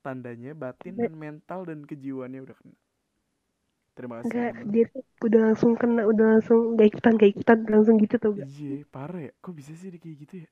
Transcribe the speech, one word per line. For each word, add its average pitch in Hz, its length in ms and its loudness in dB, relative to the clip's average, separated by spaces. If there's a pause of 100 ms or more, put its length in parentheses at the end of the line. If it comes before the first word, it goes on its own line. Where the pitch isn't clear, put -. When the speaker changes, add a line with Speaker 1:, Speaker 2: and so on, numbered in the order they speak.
Speaker 1:
Tandanya 123 500 -14
batin 156 400 -14
Speaker 2:
Enggak. 196 60 -12
Speaker 1:
dan 226 160 -4
mental 151 500 -14
dan 160 220 -12
kejiwaannya 131 560 -12
udah 127 160 -20
kena. - 200 -20 (1160)
Terima - 240 -14
kasih, 165 100 -10
Speaker 2:
Enggak, 233 240 -6
Speaker 1:
Imam. 233 220 -12
Speaker 2:
dia 226 160 2
tuh 269 140 -16 (180)
udah 226 240 2
langsung 220 300 2
kena, 233 280 0
udah 220 300 2
langsung 220 260 4 (140)
nggak 214 160 6
ikutan, - 240 2
nggak 208 180 6
ikutan, - 260 4 (120)
langsung 214 280 6
gitu 214 200 2
tuh, 214 160 0
gak? 143 160 -10
Speaker 1:
Iya, 139 260 -10 (140)
parah 156 320 -12
ya. 127 160 -14
Kok 185 160 -18
bisa 147 180 -20
sih 175 160 -18
dia 170 140 -18
kayak 160 180 -18
gitu 147 220 -20
ya? 151 100 -20